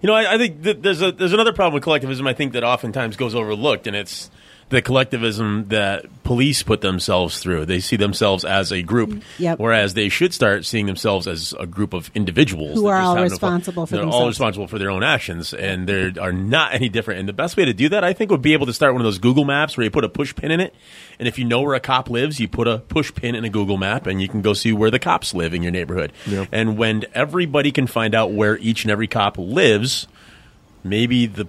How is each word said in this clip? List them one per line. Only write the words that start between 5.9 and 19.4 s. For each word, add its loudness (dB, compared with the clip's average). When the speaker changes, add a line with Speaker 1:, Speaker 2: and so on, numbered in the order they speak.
Speaker 1:
police 2
put 0
themselves 0
through. -2
They 0
see -2
themselves 2
as 0
a -2
group, -2
Speaker 2:
Yep. -2
Speaker 1:
whereas 2
they 0
should 0
start 2
seeing -2
themselves 0
as -6
a -8
group -4
of -8
individuals 0
Speaker 2:
Who 2
Speaker 1:
that 2
Speaker 2:
are 2
Speaker 1:
just 2
Speaker 2:
all 4
Speaker 1:
have 2
no 2
fu-, -2
Speaker 2:
responsible -4
for -6
Speaker 1:
they're -2
all -2
Speaker 2:
themselves. 4
Speaker 1:
responsible -2
for -8
their -2
own -2
actions, -2
and -4
they 0
are -2
not 0
any 0
different. -4
And -4
the -6
best -4
way 4
to 2
do 2
that, 2
I 2
think, -2
would 2
be 4
able 2
to -4
start 4
one 0
of 2
those 2
Google 4